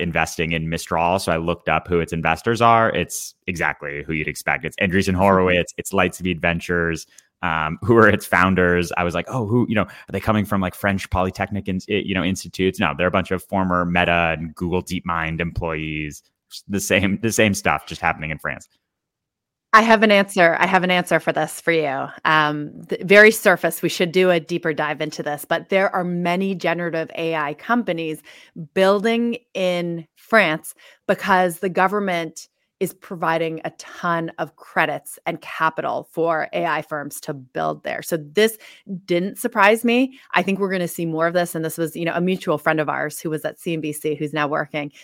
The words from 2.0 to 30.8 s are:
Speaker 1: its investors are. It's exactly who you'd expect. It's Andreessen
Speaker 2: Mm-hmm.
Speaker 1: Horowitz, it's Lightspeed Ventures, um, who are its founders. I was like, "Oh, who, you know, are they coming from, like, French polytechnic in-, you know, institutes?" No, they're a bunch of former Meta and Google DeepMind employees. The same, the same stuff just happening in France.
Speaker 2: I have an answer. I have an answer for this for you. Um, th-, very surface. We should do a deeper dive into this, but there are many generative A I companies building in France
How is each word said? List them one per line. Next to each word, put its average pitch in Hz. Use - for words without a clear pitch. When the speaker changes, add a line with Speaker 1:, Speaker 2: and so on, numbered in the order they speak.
Speaker 1:
its 82
investors 82
are. 117
It's -
exactly 73
who 80
you'd 78
expect. 73
It's 78
Andreessen 95
Speaker 2:
Mm-hmm. 92
Speaker 1:
Horowitz, 92
it's -
Lightspeed 90
Ventures, 85
um, 80
who 117
are 107
its 104
founders. 87
I 90
was 87
like, 87
"Oh, 127
who, 117
you 110
know, 104
are -
they 98
coming 104
from, 101
like, 92
French 101
polytechnic 95
in-, 92
you 101
know, 92
institutes?" 92
No, 80
they're 87
a 92
bunch 90
of 92
former 90
Meta 85
and 80
Google 90
DeepMind 82
employees. 78
The 98
same, 101
the 113
same 104
stuff 80
just -
happening 80
in 78
France. -
Speaker 2:
I 220
have 220
an 220
answer. 196
I 175
have 185
an 180
answer 175
for 160
this 156
for 165
you. 143
Um, 151
th-, -
very 202
surface. 180
We 170
should 175
do 185
a 175
deeper 165
dive 151
into 156
this, 147
but 165
there 196
are 185
many 175
generative 165
A 165
I 147
companies 165
building 214
in 175
France 175